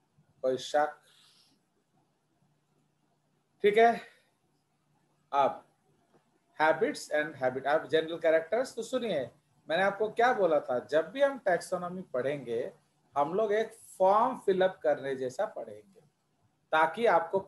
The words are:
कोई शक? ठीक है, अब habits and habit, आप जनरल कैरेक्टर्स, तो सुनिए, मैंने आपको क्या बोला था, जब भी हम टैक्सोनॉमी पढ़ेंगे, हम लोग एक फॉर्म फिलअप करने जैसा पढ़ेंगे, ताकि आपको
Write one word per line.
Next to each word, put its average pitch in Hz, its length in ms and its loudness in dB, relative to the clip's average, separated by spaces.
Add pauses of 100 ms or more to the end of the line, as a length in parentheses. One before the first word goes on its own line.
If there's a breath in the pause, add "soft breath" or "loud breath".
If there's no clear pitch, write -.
(420)
कोई 131 160 0
शक? 147 360 -2 (2750 soft breath)
ठीक 208 140 4
है, 226 240 6 (1300 loud breath)
अब 135 320 0 (960)
habits 160 500 0 (100)
and 151 220 -6
habit, 127 260 -2
आप 147 240 0
जनरल 160 280 0
कैरेक्टर्स, 165 560 0
तो 233 80 -8
सुनिए, 196 460 -4 (400)
मैंने 175 140 0
आपको 202 260 0 (100)
क्या 247 140 4
बोला 165 260 2
था, 127 200 -2 (120)
जब 160 200 0
भी 269 100 -8
हम 277 240 2
टैक्सोनॉमी 180 560 -4 (120)
पढ़ेंगे, 127 580 -4 (440)
हम 147 180 0
लोग 208 200 0
एक 220 180 -2 (260)
फॉर्म 208 480 4
फिलअप 185 380 2
करने 135 320 -2
जैसा 127 300 -4
पढ़ेंगे, 107 560 -14 (680)
ताकि 160 340 2
आपको 185 420 2